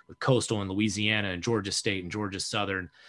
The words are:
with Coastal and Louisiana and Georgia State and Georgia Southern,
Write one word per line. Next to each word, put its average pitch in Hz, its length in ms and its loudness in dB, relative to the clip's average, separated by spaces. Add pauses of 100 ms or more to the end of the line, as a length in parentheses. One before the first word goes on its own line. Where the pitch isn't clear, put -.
with - 120 -16
Coastal 113 420 2
and 98 80 -2
Louisiana 104 600 2
and 90 120 -2
Georgia 101 300 0
State 95 320 0
and 87 80 -8
Georgia 101 280 -2
Southern, 98 500 -2 (200)